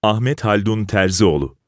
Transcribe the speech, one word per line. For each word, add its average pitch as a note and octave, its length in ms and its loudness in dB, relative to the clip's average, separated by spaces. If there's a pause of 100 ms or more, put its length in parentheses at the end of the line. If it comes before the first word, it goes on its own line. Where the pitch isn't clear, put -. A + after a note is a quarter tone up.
Ahmet A2+ 420 0
Haldun G#2+ 400 0
Terzioğlu. F#2 720 0 (120)